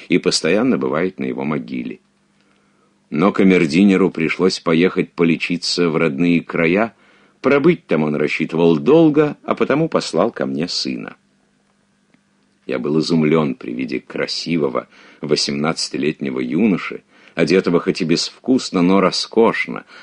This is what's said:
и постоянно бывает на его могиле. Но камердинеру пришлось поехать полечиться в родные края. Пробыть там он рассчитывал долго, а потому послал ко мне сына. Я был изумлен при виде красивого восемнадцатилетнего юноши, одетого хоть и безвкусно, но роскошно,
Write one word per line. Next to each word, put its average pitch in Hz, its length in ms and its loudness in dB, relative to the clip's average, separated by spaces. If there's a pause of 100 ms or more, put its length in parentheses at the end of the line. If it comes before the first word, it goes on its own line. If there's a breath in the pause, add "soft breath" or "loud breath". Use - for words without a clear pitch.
и 90 100 2
постоянно 92 600 0
бывает 71 420 -2
на 67 60 -4
его 64 180 -6
могиле. 64 560 -6 (1080)
Но 90 220 0
камердинеру 92 800 4
пришлось 82 480 -2
поехать 85 540 0
полечиться 85 800 -2
в 76 60 -2
родные 82 440 0
края. 85 520 -2 (480 soft breath)
Пробыть 139 460 2
там 78 160 0
он 76 140 -2
рассчитывал 80 600 0
долго, 151 680 4
а - 100 -4
потому 147 340 0
послал 90 440 0
ко - 140 -4
мне 67 200 -4
сына. 60 480 -8 (1500)
Я 65 140 -4
был 71 180 0
изумлен 78 560 2
при - 180 -10
виде 65 280 -6
красивого 71 880 -4 (320 soft breath)
восемнадцатилетнего 71 1200 -4
юноши, 80 640 -2 (320 soft breath)
одетого 87 420 2
хоть - 220 -2
и 95 40 -2
безвкусно, 90 800 -2
но 95 180 4
роскошно, 92 840 0 (180 loud breath)